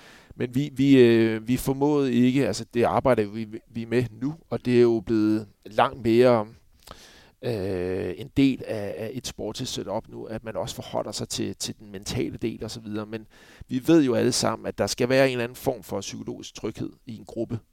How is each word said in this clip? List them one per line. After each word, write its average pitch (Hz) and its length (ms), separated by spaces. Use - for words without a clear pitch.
men 123 180
vi, 143 180
vi, 135 300
øh, 113 460
vi 123 80
formåede 139 560
ikke, 123 340
altså 110 280
det 120 100
arbejder 110 420
vi, 107 220
vi 113 160
med 117 260
nu, 120 240
og 120 140
det 123 120
er 120 60
jo 117 240
blevet 107 420
langt 123 360
mere, 117 440
øh, 95 760
en 135 200
del 135 300
af, 104 320
af 110 140
et 123 140
sportsligt 107 440
setup 107 380
nu, 117 160
at 110 200
man 107 120
også 92 180
forholder 113 380
sig 113 160
til, 101 280
til - 220
den 104 140
mentale - 440
del 117 280
og 110 60
så 117 100
videre. 107 260
Men 107 200
vi 127 180
ved 160 180
jo 131 100
alle 113 180
sammen, 107 340
at 95 120
der 101 80
skal 120 220
være 131 180
en 131 60
eller 123 120
anden 123 120
form 123 260
for 98 180
psykologisk - 540
tryghed - 360
i 113 100
en 104 80
gruppe, 113 340